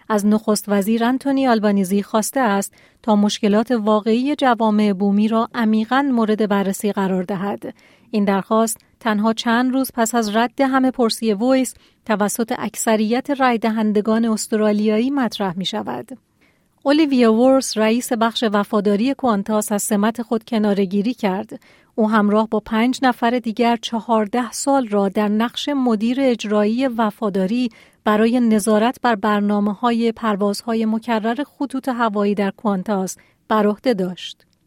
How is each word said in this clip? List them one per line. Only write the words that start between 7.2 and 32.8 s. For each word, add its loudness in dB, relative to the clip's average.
دهد. -8
این 0
درخواست 0
تنها 0
چند 0
روز -2
پس -2
از 0
رد -2
همه 2
پرسی -2
وایس 0
توسط -2
اکثریت -2
رای 2
دهندگان 0
استرالیایی 0
مطرح -2
می -4
شود. -8
اولیویا 4
ورس، 2
رئیس 0
بخش -2
وفاداری 0
کوانتاس، -2
از -2
سمت 0
خود -4
کناره‌گیری 0
کرد. -4
او 2
همراه 2
با -2
پنج -2
نفر 2
دیگر 0
چهارده -2
سال 0
را 0
در 0
نقش -2
مدیر 0
اجرایی 0
وفاداری -2
برای 2
نظارت 2
بر 2
برنامه‌های 0
پروازهای -2
مکرر -2
خطوط -6
هوایی 0
در 0
کوانتاس -4